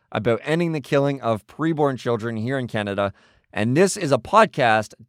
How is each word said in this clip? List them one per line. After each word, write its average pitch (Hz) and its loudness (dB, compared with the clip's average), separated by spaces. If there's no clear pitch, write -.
about 110 0
ending 165 0
the 151 -6
killing 139 0
of 113 -2
preborn 147 -2
children 117 -4
here 123 -4
in 123 -4
Canada. 101 -2
And 113 0
this 185 4
is 170 -2
a 131 4
podcast 123 2